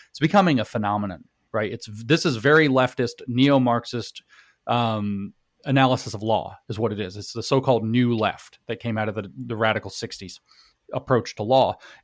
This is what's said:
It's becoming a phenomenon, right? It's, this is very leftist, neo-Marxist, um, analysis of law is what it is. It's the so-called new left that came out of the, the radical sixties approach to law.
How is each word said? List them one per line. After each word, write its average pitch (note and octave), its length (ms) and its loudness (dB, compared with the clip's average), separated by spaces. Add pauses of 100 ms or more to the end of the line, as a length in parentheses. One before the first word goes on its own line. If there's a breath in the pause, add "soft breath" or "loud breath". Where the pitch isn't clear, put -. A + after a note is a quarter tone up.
It's - 100 -18
becoming D#3+ 400 4
a G#2+ 60 -2
phenomenon, G#2 580 -4 (300)
right? G#2+ 180 -2
It's, A2+ 160 -12
this A#2 380 0
is C#3 100 0
very D3 320 6
leftist, B2+ 600 0
neo-Marxist, B2 920 2 (460 soft breath)
um, G#2+ 680 -2 (320)
analysis C3 480 2
of G#2 100 -10
law G2+ 320 -2 (140)
is G#2 100 -8
what G#2+ 140 0
it G2+ 60 -6
is. G2 180 -8
It's - 160 -12
the A#2 100 -8
so-called C3 400 -2
new A#2+ 320 2
left - 520 -4
that A2+ 120 -8
came A2+ 180 -6
out G#2+ 120 -2
of G2 60 -6
the, G#2+ 140 -8 (180)
the A#2 100 -6
radical G#2+ 320 0
sixties - 500 -12 (540 soft breath)
approach - 420 0
to G#2+ 80 -6
law. A#2+ 340 2 (260 loud breath)